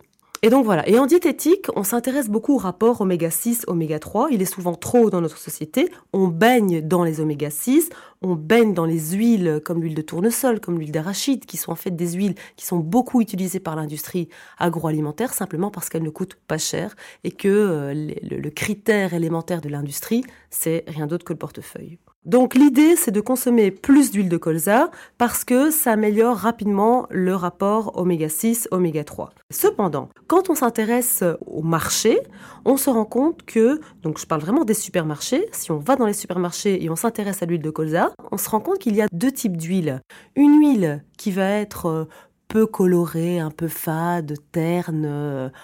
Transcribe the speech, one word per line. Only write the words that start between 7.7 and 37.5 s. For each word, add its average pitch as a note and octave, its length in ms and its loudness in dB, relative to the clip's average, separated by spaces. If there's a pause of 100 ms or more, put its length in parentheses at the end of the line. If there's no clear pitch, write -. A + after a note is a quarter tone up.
on F#3 140 0
baigne G#3 400 4
dans E3 100 0
les D#3+ 280 -2
huiles F#3+ 520 2
comme E3+ 160 -4
l'huile D#3+ 140 -4
de D#3 80 -4
tournesol, G#3+ 580 0
comme F3 180 -4
l'huile D3+ 140 -8
d'arachide, G3 540 -4
qui - 100 -16
sont - 160 -8
en - 20 -4
fait F3+ 160 -8
des F3 220 -4
huiles F#3 220 -2 (220)
qui - 100 -14
sont F3+ 100 -2
beaucoup A3+ 460 0
utilisées F#3 380 -4
par E3 160 -6
l'industrie D#3 520 -8 (300)
agroalimentaire, D#3+ 720 -2
simplement F#3 380 -6
parce F3+ 180 -12
qu'elles E3 140 -6
ne D#3 80 -4
coûtent - 360 -10
pas D#3 120 -4
cher D#3+ 360 -6 (300)
et - 60 -6
que, - 180 -4
euh, F3 460 0
les, D3+ 280 -6
le, - 140 -8
le C#3 140 -6
critère G3+ 640 -2
élémentaire E3 480 -2
de D3+ 80 -8
l'industrie, D3 520 -4 (280)
c'est E3 360 -4
rien D3+ 200 -8
d'autre E3+ 180 -6
que - 80 -8
le D#3 60 -8
portefeuille. - 600 -14 (260)
Donc B3 320 4
l'idée, D4 400 8
c'est A#3+ 160 0
de G3+ 80 0
consommer A#3+ 500 2
plus C4+ 400 4
d'huile F#3+ 180 0
de E3+ 80 0
colza G3 540 2 (260)
parce - 280 -2
que C4 260 4
ça C#4 220 0
améliore G#3+ 440 2
rapidement G#3 720 2
le F#3 280 0
rapport G3 600 -2
oméga E3+ 300 0
six, A3+ 440 -2
oméga E3 320 0
trois. - 280 -14 (200)
Cependant, E3+ 560 0 (180)
quand F#4 240 2
on D4+ 60 2
s'intéresse A#3 680 -2 (240)
au - 160 -8
marché, E3 560 2 (460)
on C4 120 4
se C4+ 140 0
rend A3+ 140 2
compte C#4 400 -2
que, A#3+ 360 2 (220)
donc D#3 160 -6
je - 80 -12
parle D#3+ 140 -2
vraiment A3 240 2
des G#3+ 100 2
supermarchés, F3+ 800 -4
si - 180 -8
on D#3 80 -2
va D3 160 2
dans C4 120 2
les G#3 80 0
supermarchés F3+ 680 -2
et D#3+ 80 -4
on E3 60 -4
s'intéresse G3+ 480 -4
à - 20 -6
l'huile E3+ 160 -2